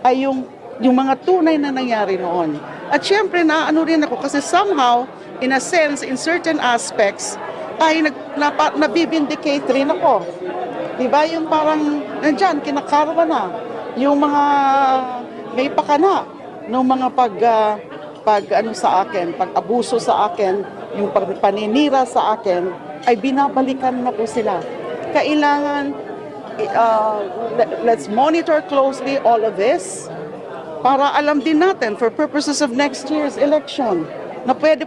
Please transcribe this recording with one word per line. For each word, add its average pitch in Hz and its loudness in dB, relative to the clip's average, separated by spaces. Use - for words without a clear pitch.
ay 262 4
yung, 262 -2
yung 254 6
mga 269 4
tunay 330 4
na 285 0
nangyari 220 0
noon. 170 -2
At 285 4
syempre, 392 2
naano 311 2
rin 311 4
ako 240 -4
kasi 277 -2
somehow, 277 2
in 262 2
a 262 2
sense, 294 0
in 254 -4
certain 330 0
aspects, - 0
ay 320 4
nag-, - -4
napa-, 294 0
nabibindicate 302 0
rin 269 2
ako. 302 2
Diba? 254 4
Yung 320 -4
parang, 302 0
nandyan, 311 2
kinakarwa 302 0
na. 262 0
Yung 285 2
mga 285 2
may 262 0
pakana 302 2
nung 254 2
mga 254 2
pag, 247 2
ah, 220 4
pag 208 2
ano 214 0
sa 190 2
akin, 175 -2
pag-abuso 185 0
sa 220 2
akin, 202 0
yung 202 0
pag-, 190 -2
paninira 226 2
sa 214 0
akin, 185 -2
ay 240 4
binabalikan 262 0
na 247 -2
po 220 -4
sila. 208 -2
Kailangan, 285 0
uh, 214 2
le-, 220 0
let's 226 0
monitor 311 2
closely 269 0
all 233 4
of 214 -2
this 262 -2
para 269 4
alam 294 2
din 302 2
natin 285 2
for 233 0
purposes 294 -2
of 277 0
next 269 -2
year's 294 -2
election 269 0
na 247 0
pwede 302 2